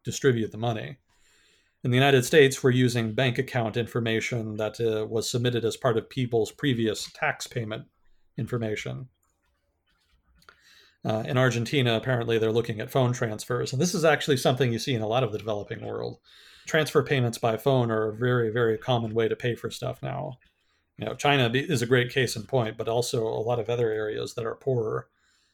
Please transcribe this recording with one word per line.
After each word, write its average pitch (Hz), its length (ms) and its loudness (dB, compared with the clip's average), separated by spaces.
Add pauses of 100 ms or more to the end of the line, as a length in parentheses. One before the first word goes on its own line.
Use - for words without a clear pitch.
distribute 117 480 2
the 107 60 -14
money. 120 400 -6 (840)
In 123 80 0
the 123 60 4
United 135 280 6
States, 135 360 6
we're 131 100 6
using 120 420 2
bank 123 240 0
account 123 400 -2
information 113 800 -2
that, 107 240 -4
uh, 110 240 0
was 110 240 -4
submitted 120 360 0
as 104 120 -2
part 117 200 0
of 107 120 -4
people's 117 420 0
previous 113 640 -2
tax - 340 -4
payment 113 380 -8 (520)
information. 123 680 -6 (2000)
Uh, 110 200 -2
in 123 120 -2
Argentina, 120 580 2
apparently 117 420 0
they're 110 140 2
looking 113 300 0
at - 100 -10
phone 123 220 2
transfers. 120 580 -4
And 131 100 -2
this 175 140 0
is 156 80 0
actually 151 320 4
something 127 380 2
you 113 60 -2
see 135 140 -2
in 110 80 -2
a 107 60 -2
lot 123 160 0
of 107 80 -2
the 107 60 -4
developing 104 480 -6
world. 113 340 -8 (480)
Transfer 151 340 2
payments 127 360 0
by 113 180 0
phone 127 340 2
are 110 200 0
a 107 40 -4
very, 120 360 2
very 113 280 2
common 113 360 0
way 113 160 2
to 110 80 -2
pay 120 180 -2
for - 160 -8
stuff 127 320 -8
now. 131 360 -8 (580)
You 107 80 -8
know, 110 100 -4
China 139 340 2
be-, 135 200 0
is 127 120 0
a 120 40 0
great 123 260 4
case 127 240 0
in 113 80 -8
point, 113 340 -2
but 113 120 -6
also 117 360 -2
a 120 140 -4
lot 117 200 -2
of 107 100 -4
other 120 200 0
areas 110 440 -4
that 117 120 -8
are 113 100 -6
poorer 123 520 -4 (460)